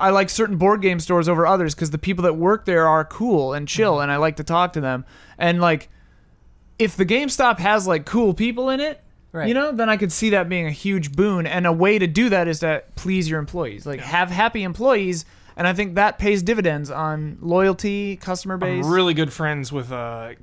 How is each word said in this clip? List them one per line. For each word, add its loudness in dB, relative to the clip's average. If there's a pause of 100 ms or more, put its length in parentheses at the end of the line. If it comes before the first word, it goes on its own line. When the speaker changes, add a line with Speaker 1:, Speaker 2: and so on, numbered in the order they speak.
Speaker 1:
I 4
like 4
certain 0
board 4
game 2
stores 2
over 2
others 2
'cause -4
the -4
people -2
that 4
work 2
there 4
are 4
cool 0
and -6
chill, 2
Speaker 2:
Mm-hmm. 2
Speaker 1:
and -2
I 0
like 0
to -6
talk 0
to -4
them. -2 (340)
And, 2
like, 2 (920)
if 0
the 2
GameStop 2
has, 2
like, 0
cool 2
people -2
in -2
it, -6 (300)
Speaker 3:
Right. -6
Speaker 1:
you 2
know, 0
then 0
I 4
could 0
see 0
that 2
being -2
a -4
huge -4
boon. 2
And 0
a 4
way 4
to 2
do 2
that 2
is -4
to 0 (140)
please -2
your -2
employees. -8
Like, -8
Speaker 2:
Yeah. -12
Speaker 1:
have 0
happy 0
employees, 0 (320)
and 0
I 2
think -4
that 2
pays 0
dividends -2
on -6
loyalty, 0
customer -8
base. -2
Speaker 2:
I'm 0
really 2
good -2
friends -6
with -8
a -10